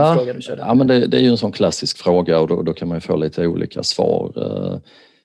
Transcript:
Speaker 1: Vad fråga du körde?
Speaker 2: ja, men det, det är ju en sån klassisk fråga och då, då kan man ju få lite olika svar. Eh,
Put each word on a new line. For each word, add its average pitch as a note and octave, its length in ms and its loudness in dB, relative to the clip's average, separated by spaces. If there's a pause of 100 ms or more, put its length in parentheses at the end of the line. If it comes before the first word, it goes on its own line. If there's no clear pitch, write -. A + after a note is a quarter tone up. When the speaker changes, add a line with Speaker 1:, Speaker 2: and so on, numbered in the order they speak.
Speaker 1:
Vad E3 100 4
fråga B2 160 -2
du - 80 -10
körde? - 200 -10
Speaker 2:
ja, A#2 120 0
men C3 140 4
det, B2+ 200 4
det B2+ 100 2
är B2+ 40 4
ju B2+ 80 6
en A#2 80 4
sån G#2+ 140 -2
klassisk - 460 -2
fråga F2 420 2
och D#2+ 80 2
då, F2 140 0
då D#2+ 120 -2
kan E2+ 140 -8
man E2 100 -4
ju E2 40 -6
få F2 140 -2
lite D#2+ 320 -2
olika E2+ 360 -4
svar. - 520 -2
Eh, G1+ 380 -4 (520)